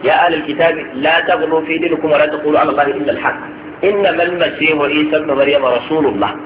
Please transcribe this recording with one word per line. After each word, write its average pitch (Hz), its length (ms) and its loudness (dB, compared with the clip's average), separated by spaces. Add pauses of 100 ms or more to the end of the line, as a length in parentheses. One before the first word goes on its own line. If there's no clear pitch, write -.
Ya 151 240 2
ahlal 156 160 -2
kitabi 156 400 0 (160)
la 165 240 2
taghlu 160 400 0
fi 160 160 -4
dinikum 160 320 0
wa 143 80 4
la 151 80 4
taqulu 151 320 -2
ala - 80 2
Allahi 139 320 0
illa 143 160 -2
al-haqq. - 240 -4 (420)
إنما 190 400 2
المسيح 160 560 0
عيسى 151 380 0
ابن 156 180 -2
مريم 139 300 2
رسول 131 420 0
الله 101 260 0 (140)